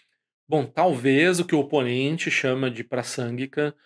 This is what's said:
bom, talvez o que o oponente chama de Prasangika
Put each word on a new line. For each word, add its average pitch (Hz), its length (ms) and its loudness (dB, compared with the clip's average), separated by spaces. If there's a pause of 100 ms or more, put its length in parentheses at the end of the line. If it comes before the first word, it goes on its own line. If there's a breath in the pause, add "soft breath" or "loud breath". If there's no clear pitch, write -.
(480 soft breath)
bom, 143 180 0
talvez 151 720 2
o 175 60 0
que 175 100 -4
o 151 60 4
oponente 139 680 0
chama 131 400 0
de 117 120 -8
Prasangika 127 920 -6 (120 soft breath)